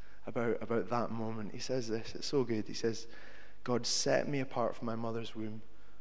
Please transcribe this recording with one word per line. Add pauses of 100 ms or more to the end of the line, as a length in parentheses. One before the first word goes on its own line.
(280)
about,
about
that
moment.
He
says
this,
it's
so
good.
He
says, (560)
"God
set
me
apart
from
my
mother's
womb, (400)